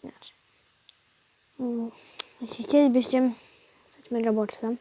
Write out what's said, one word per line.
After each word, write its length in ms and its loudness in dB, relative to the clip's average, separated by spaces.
inaczej. 320 -20
Mm, 300 -6
jeśli 240 -12
chcielibyście 680 4
zostać 260 -20
Megaboxem 720 -2